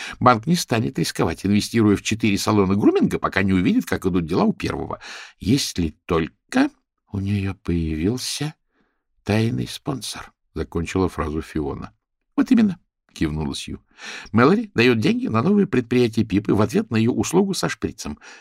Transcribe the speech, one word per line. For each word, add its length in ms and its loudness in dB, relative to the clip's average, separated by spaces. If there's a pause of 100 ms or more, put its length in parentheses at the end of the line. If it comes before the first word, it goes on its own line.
(200)
Банк 280 4
не 80 2
станет 420 -4
рисковать, 480 -4
инвестируя 500 2
в 60 -4
четыре 380 0
салона 340 2
груминга, 460 2
пока 240 0
не 100 2
увидит, 320 2
как 220 -2
идут 180 0
дела 200 0
у 80 0
первого. 480 -6 (380)
Если 540 -2 (140)
только 640 -2 (400)
у 80 -6
нее 340 -2
появился 1000 -4 (680)
тайный 440 0
спонсор", — 680 -10 (220)
закончила 540 -2
фразу 340 -6
Фиона. 500 -8 (420)
"Вот 140 2
именно", — 300 4 (340)
кивнула 420 -4
Сью. 260 -12 (500)
"Мэлори 420 4
дает 260 4
деньги 280 0
на 140 0
новые 260 4
предприятия 560 2
Пипы 300 0
в 80 4
ответ 300 0
на 40 -2
ее 160 4
услугу 420 0
со 140 -4
шприцем. 500 -6 (240)